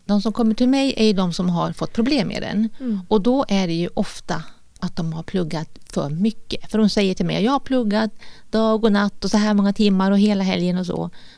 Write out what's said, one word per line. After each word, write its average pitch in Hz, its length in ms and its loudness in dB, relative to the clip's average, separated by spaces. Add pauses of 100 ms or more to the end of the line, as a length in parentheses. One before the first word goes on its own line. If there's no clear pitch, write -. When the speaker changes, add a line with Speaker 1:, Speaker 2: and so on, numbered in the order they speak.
Speaker 1:
De 208 160 2
som 214 120 -2
kommer 220 220 2
till 254 140 2
mig 277 280 2
är 220 80 4
ju 214 80 4
de 185 200 0
som 180 160 -2
har 170 240 0
fått 160 200 -6
problem 254 340 0
med - 140 -6
den. 214 280 -2 (100)
Speaker 2:
Mm. 233 280 -4
Speaker 1:
Och 214 140 2
då 254 260 2
är 190 200 2
det 170 60 -2
ju 170 200 -2
ofta - 500 -4 (360)
att - 160 -6
de 165 180 -4
har 160 100 -8
pluggat 160 460 -4 (240)
för 147 160 -2
mycket. - 640 -4
För 214 60 0
de 220 120 4
säger 196 260 2
till 185 100 -2
mig, 165 180 0
"Jag 233 80 2
har 277 80 0
pluggat 220 520 0 (400)
dag 220 320 2
och 220 80 4
natt 202 320 0
och 190 80 -2
så 220 60 4
här 214 160 4
många 202 200 4
timmar 196 380 4
och 202 80 6
hela 202 240 4
helgen 180 340 0
och 180 80 -4
så." 170 240 -4 (280)